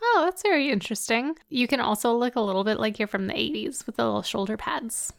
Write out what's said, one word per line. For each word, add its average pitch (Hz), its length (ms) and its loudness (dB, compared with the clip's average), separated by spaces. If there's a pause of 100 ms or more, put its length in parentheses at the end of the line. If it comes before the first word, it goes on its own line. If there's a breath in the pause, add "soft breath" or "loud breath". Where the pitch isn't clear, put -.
Oh, 453 240 4
that's 359 180 0
very 302 260 4
interesting. 240 680 0 (140)
You 247 180 2
can 226 120 2
also 233 340 2
look 240 220 2
a 240 60 2
little 196 220 0
bit 214 160 0
like 214 200 -2
you're 208 80 -2
from 196 200 -2
the - 100 -4
eighties 226 480 -4
with 226 120 -10
the - 80 0
little 208 180 0
shoulder 196 340 -4
pads. - 600 -6